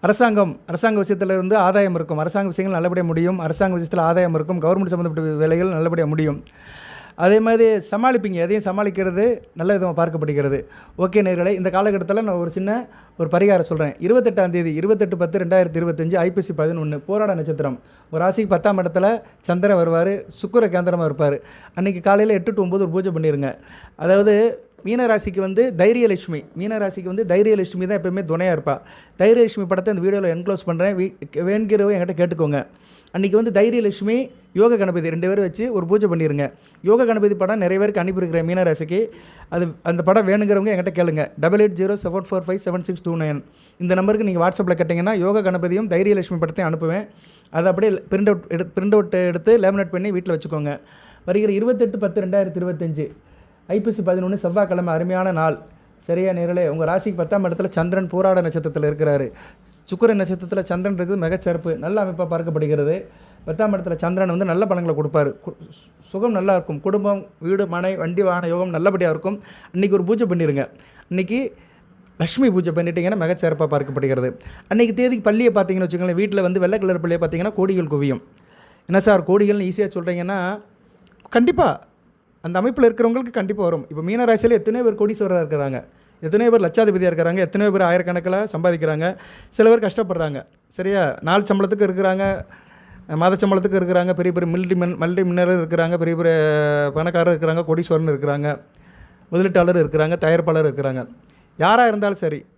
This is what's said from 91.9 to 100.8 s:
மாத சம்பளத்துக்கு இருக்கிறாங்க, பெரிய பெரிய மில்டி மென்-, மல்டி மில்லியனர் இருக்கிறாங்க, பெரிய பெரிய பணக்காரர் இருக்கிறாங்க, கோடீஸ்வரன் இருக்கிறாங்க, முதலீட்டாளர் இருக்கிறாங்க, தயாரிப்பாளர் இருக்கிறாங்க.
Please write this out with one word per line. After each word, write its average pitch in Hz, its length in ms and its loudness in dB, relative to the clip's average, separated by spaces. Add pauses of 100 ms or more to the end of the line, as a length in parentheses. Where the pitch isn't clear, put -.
மாத 185 300 2
சம்பளத்துக்கு 190 320 2
இருக்கிறாங்க, 180 340 0
பெரிய 175 200 0
பெரிய 170 240 -2
மில்டி 185 180 -2
மென்-, 175 220 -2
மல்டி 175 260 -2
மில்லியனர் 180 380 2
இருக்கிறாங்க, 165 380 0
பெரிய 165 180 0
பெரிய 151 800 2
பணக்காரர் 170 440 2
இருக்கிறாங்க, 160 300 0
கோடீஸ்வரன் 160 440 0
இருக்கிறாங்க, 143 480 -2 (720)
முதலீட்டாளர் 180 440 2
இருக்கிறாங்க, 156 440 2
தயாரிப்பாளர் 160 460 2
இருக்கிறாங்க. 131 420 -4 (500)